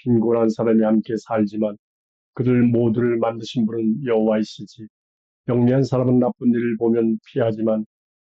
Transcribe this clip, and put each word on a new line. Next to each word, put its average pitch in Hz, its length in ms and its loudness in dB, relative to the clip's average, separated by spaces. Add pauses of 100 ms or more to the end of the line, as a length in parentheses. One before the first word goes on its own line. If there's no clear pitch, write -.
빈곤한 117 460 2
사람이 110 340 2
함께 110 340 0
살지만 107 600 -4 (580)
그들 123 300 2
모두를 120 540 2
만드신 113 480 -4
분은 113 380 -4
여호와이시지. 110 840 -2 (580)
영리한 123 380 2
사람은 123 340 0
나쁜 123 300 0
일을 117 300 0
보면 113 460 0
피하지만 110 600 -2 (380)